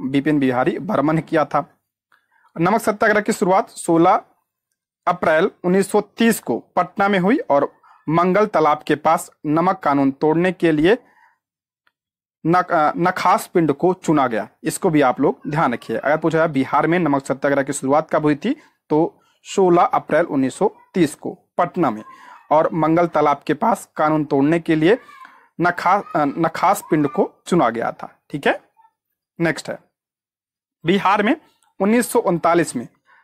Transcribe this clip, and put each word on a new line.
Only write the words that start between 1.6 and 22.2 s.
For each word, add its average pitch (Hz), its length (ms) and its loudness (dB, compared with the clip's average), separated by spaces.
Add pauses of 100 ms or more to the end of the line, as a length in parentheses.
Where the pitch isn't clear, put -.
नमक 196 200 2
सत्याग्रह 208 400 0
की 214 120 -2
शुरुआत 190 360 0
सोलह 175 540 2 (840)
अप्रैल 175 440 0 (140)
उन्नीस 190 260 0
सौ 208 100 0
तीस 226 400 0
को 120 180 -4
पटना 196 500 -2
में 202 100 0
हुई 202 200 2
और 143 340 0 (360)
मंगल 180 380 2
तालाब 151 400 0
के 151 80 0
पास 160 360 0 (160)
नमक 170 320 0
कानून 139 320 0
तोड़ने 160 420 0
के 170 200 0
लिए 165 260 2 (1500)
नक-, 175 260 0
अ, 156 240 2
नखास 180 500 0
पिंड 160 260 0
को 170 220 0
चुना 147 320 0
गया। 107 220 -4 (160)
इसको 165 260 -2
भी 151 100 2
आप 127 200 2
लोग 151 280 0
ध्यान 151 240 0
रखिए। 113 240 -6
अगर 143 200 -2
पूछा 160 220 0
जाए 165 100 2
बिहार 143 380 -2
में 165 120 0
नमक 143 280 -2
सत्याग्रह 139 360 0
की 139 100 -6
शुरुआत 139 380 -2
कब 160 120 0
हुई 147 120 2
थी, 226 220 -4 (340)
तो 156 300 -2 (220)
सोलह 180 400 2
अप्रैल 156 420 0
उन्नीस 131 300 -2
सौ - 200 -2 (200)
तीस 170 200 0
को - 440 -14
पटना 175 320 0
में 110 120 -8 (480)